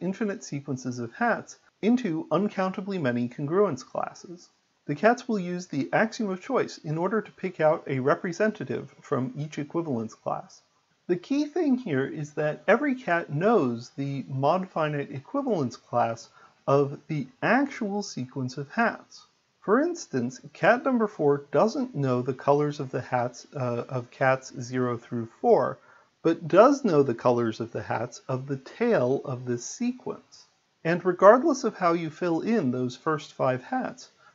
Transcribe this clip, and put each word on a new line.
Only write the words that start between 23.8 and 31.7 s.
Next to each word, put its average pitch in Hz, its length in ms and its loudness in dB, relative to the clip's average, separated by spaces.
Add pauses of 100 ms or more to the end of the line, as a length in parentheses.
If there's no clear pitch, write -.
of 123 240 -8
cats 131 480 0
zero 123 380 -2
through 117 320 -8 (100)
four, 139 380 2 (440)
but 165 280 0
does 262 340 8
know 156 180 6
the 123 140 0
colors 120 460 2
of 113 100 -8
the 117 120 -6
hats 120 440 -6
of 131 200 -6
the 139 100 -6
tail 143 640 0
of 127 220 -8
this 120 180 -4
sequence. - 840 -8 (360)
And 170 220 0
regardless 226 580 8
of 214 140 -4